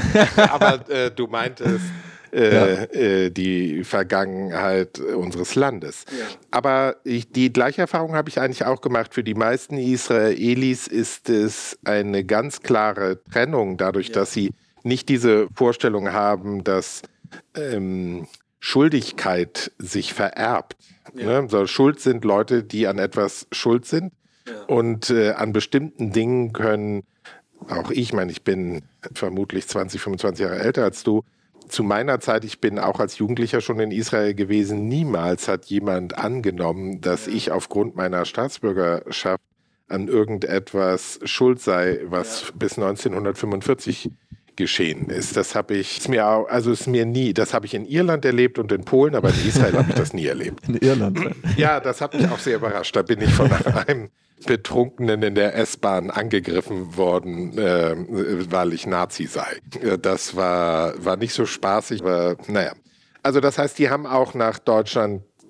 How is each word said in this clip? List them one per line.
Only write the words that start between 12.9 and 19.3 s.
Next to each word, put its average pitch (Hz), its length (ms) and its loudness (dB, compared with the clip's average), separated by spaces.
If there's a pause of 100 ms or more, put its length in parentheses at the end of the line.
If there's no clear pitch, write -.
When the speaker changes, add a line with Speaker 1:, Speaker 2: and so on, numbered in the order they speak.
Speaker 2:
Trennung 117 460 0
dadurch, 95 300 -2
Speaker 1:
Ja. 113 80 -12
Speaker 2:
dass 98 180 0
sie 98 180 -2 (320)
nicht 123 260 -2
diese 117 440 4
Vorstellung 107 580 2
haben, 101 520 0
dass, 95 380 -2 (540)
ähm, 92 720 -6 (320)
Schuldigkeit 117 1160 0